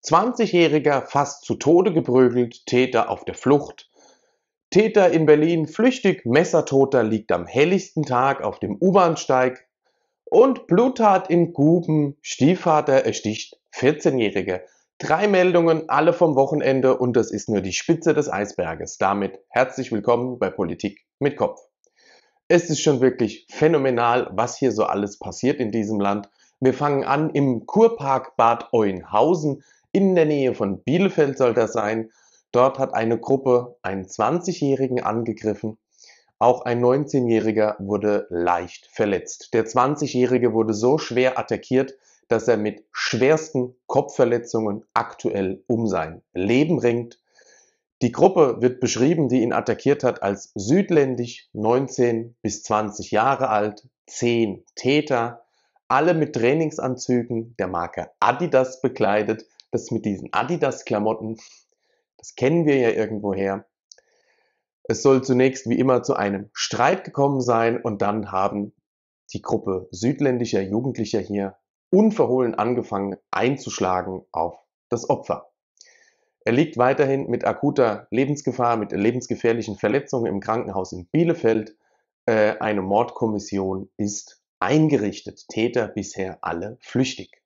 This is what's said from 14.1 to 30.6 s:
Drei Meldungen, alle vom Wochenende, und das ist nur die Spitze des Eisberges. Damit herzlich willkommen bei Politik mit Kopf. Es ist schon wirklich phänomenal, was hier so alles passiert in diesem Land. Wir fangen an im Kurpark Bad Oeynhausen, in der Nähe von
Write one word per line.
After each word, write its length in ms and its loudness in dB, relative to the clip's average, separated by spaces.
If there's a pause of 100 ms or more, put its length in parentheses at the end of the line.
Drei 300 0
Meldungen, 600 4
alle 240 2
vom 240 2
Wochenende, 640 2
und 180 0
das 140 2
ist 180 -6
nur 140 0
die 100 -6
Spitze 400 0
des 180 0
Eisberges. 680 -6
Damit 400 -2 (100)
herzlich 440 -2
willkommen 460 -2
bei 120 -2
Politik 560 -6 (120)
mit 200 -2
Kopf. 240 -4 (840)
Es 200 0
ist 140 -4
schon 180 2
wirklich 480 0
phänomenal, 840 0
was 260 -4
hier 140 0
so 120 0
alles 340 -4
passiert 400 -4
in 140 -4
diesem 280 -2
Land. 280 -2 (320)
Wir 140 2
fangen 300 -2
an 260 0
im 360 -2
Kurpark 680 0
Bad 360 2
Oeynhausen, 880 0 (300)
in 240 4
der 100 4
Nähe 300 0
von 260 -4